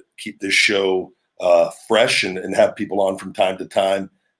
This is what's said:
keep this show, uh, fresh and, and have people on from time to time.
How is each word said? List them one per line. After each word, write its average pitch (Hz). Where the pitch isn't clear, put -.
keep -
this 95
show, 95
uh, 87
fresh 113
and, 92
and 95
have 101
people 101
on 95
from 95
time 95
to 92
time. 98